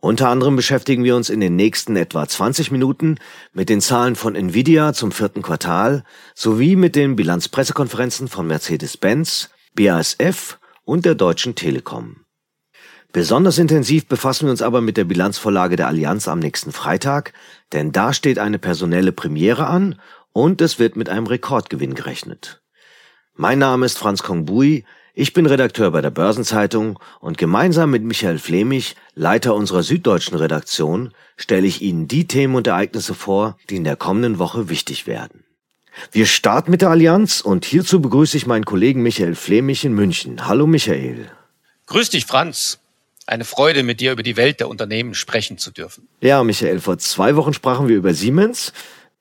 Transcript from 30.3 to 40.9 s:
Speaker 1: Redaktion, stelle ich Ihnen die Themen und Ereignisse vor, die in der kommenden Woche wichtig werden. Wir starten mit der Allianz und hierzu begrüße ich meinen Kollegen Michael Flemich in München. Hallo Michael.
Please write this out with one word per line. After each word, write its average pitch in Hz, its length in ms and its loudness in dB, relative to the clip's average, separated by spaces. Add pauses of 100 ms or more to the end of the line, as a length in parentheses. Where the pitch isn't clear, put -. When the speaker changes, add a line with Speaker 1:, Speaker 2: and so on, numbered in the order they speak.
Speaker 1:
Redaktion, 80 720 -2 (240)
stelle 95 300 0
ich 92 160 -2
Ihnen 85 240 -2
die 165 220 0
Themen 135 260 0
und 123 140 0
Ereignisse 101 460 -2
vor, 101 440 -2 (100)
die 101 80 -6
in 85 80 -4
der 73 120 -2
kommenden 107 420 -2
Woche 90 300 -4
wichtig 78 400 -8
werden. - 360 -10 (680)
Wir 110 140 4
starten 123 440 2
mit 180 100 4
der 190 100 6
Allianz 165 500 4
und 95 240 0
hierzu 180 360 4
begrüße 143 360 2
ich 131 100 -4
meinen 113 180 0
Kollegen 117 380 2
Michael 101 320 0
Flemich 131 500 0
in 127 100 0
München. 82 520 -2
Hallo 135 220 4
Michael. 67 600 0 (580)